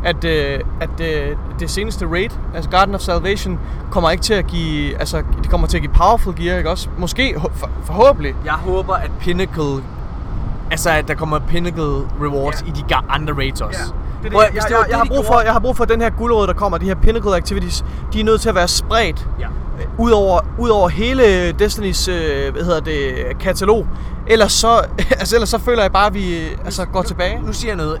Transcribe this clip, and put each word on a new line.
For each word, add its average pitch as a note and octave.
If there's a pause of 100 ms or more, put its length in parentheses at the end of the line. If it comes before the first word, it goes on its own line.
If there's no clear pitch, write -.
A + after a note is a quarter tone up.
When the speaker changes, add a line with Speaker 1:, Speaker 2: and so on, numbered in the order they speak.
Speaker 1:
at, E3+
øh, C#3+ (200)
at, E3 (100)
øh, D3 (240)
det E3
seneste G3+
raid, F#3 (260)
altså D#3+
Garden G3
of F#3
Salvation, F3+ (320)
kommer E3+
ikke F3
til A3+
at F3
give, D#3
altså, D3+ (180)
det -
kommer E3
til F3
at D#3
give C#3
powerful G3
gear, F3
ikke D#3+
også? F3+
Måske, G#3
ho-, D#3
for-, - (140)
forhåbentlig. F3 (100)
Speaker 2:
Jeg D3+
håber, F#3
at -
Pinnacle, D#3+ (880)
altså, E3
at D3+
der D3+
kommer D3+
Pinnacle E3+ (380)
rewards C#3+
Speaker 1:
Ja. -
Speaker 2:
i E3
de C#3+
ga-, B2+
andre D3
raids C3+
også. G#2+
Speaker 1:
Ja. -
Det -
er -
det, -
Speaker 2:
Prøv G3+
at, G#3+
Speaker 1:
jeg, G#3
Speaker 2:
hvis G#3+
det G#3+
Speaker 1:
jeg, A#3
Speaker 2:
var A3+
Speaker 1:
jeg A3
Speaker 2:
det, A#3
Speaker 1:
har A#3
Speaker 2:
de -
Speaker 1:
brug C4
Speaker 2:
gjorde G#3
Speaker 1:
for, A#3+
jeg A3
har A#3+
brug B3
for A#3
den A3+
her A3+
gulerod, A3+
der F3+
kommer, F#3
de E3+
her F#3+
Pinnacle G#3
activities, F3 (280)
de G#3+
er A3
nødt A3
til A3+
at G3
være F3+
spredt G#3 (120)
Speaker 2:
Ja. - (520)
Speaker 1:
ud A#3
over, G3 (180)
ud A#3
over G3
hele G3+
Destinys, G3
øh, D3
hvad D#3+
hedder E3+
det, C#3+ (260)
katalog. F#3+ (400)
Ellers A3
så, A3+ (160)
<laughs> G#3
altså, F#3+
ellers A3
så A#3
føler A#3
jeg F#3+
bare, G3+
at G#3
vi, F#3 (280)
altså, F3
Speaker 2:
Nu, -
Speaker 1:
går F#3
Speaker 2:
nu, E3+
Speaker 1:
tilbage. F#3
Speaker 2:
nu A3
siger A3+
jeg F#3+
noget. D#3